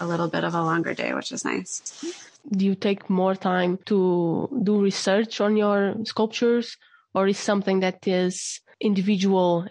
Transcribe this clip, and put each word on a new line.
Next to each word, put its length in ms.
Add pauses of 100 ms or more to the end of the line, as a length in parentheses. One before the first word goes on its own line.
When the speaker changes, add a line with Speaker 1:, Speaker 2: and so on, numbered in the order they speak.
Speaker 1:
a 40
little 220
bit 160
of 100
a 80
longer 320
day, 200
which 180
is 140
nice. 680 (360)
Speaker 2:
Do 140
you 120
take 340
more 260
time 520
to 600 (160)
do 160
research 640
on 160
your 460
sculptures, 720 (380)
or 120
is 120
something 400
that 280
is 540 (180)
individual 920